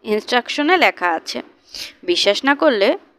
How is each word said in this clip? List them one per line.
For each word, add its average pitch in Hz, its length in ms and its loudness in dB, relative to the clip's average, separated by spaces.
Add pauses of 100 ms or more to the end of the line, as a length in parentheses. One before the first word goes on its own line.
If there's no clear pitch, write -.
ইনস্ট্রাকশনে 247 720 0
লেখা 185 340 0
আছে। - 320 -6 (600)
বিশ্বাস 196 420 0
না 277 100 2
করলে 277 440 2 (200)